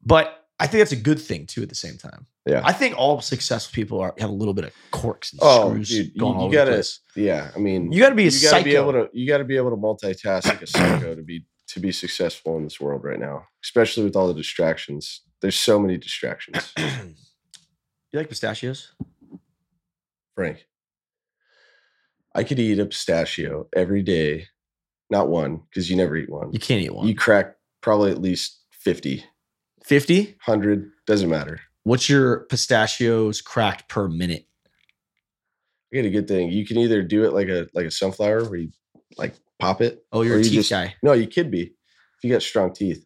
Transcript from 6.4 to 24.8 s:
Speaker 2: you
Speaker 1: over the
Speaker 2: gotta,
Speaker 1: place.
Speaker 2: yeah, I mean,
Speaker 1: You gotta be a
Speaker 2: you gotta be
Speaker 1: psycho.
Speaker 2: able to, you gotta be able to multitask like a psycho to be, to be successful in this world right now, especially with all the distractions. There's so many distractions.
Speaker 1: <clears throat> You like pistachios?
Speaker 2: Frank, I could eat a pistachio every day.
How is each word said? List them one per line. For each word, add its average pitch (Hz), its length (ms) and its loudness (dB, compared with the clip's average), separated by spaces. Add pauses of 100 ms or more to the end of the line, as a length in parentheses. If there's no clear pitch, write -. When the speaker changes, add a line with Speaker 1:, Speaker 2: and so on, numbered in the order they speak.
Speaker 2:
you 92 40 -2
Speaker 1:
over 98 40 -2
the 151 60 4
Speaker 2:
gotta, 135 200 4
Speaker 1:
place. - 240 -4 (160)
Speaker 2:
yeah, 85 360 -2
I 85 60 -10
mean, 95 320 -2
Speaker 1:
You 165 100 2
gotta 269 140 8
be 208 140 6
a - 20 6
Speaker 2:
you 135 180 2
gotta 151 140 6
be 143 80 0
Speaker 1:
psycho. 143 180 4
Speaker 2:
able 139 40 0
to, 117 200 0
you 123 140 -6
gotta 143 160 2
be 135 140 -2
able 127 140 0
to 117 60 -4
multitask 101 680 -2
like 104 160 -2
a 85 60 -16
psycho 85 480 0
to 80 60 -14
be, 82 220 -12 (220)
to - 140 -12
be 95 100 -2
successful 85 680 -4
in 80 60 -4
this 76 180 -10
world 71 220 -4
right 67 160 -8
now, 69 300 -10 (160)
especially 113 400 2
with 98 100 -2
all 95 140 2
the 87 60 0
distractions. 76 880 -6 (180)
There's 95 180 -2
so 104 220 4
many 92 180 0
distractions. - 800 -10
Speaker 1:
<clears throat> 156 40 -2 (1300)
You 147 80 -4
like 156 80 -6
pistachios? 120 640 -8 (1400)
Speaker 2:
Frank, 98 300 -6 (1700)
I 110 100 0
could 131 140 -2
eat 110 200 2
a 104 80 0
pistachio 80 880 -4
every 95 280 2
day. 80 440 0 (640)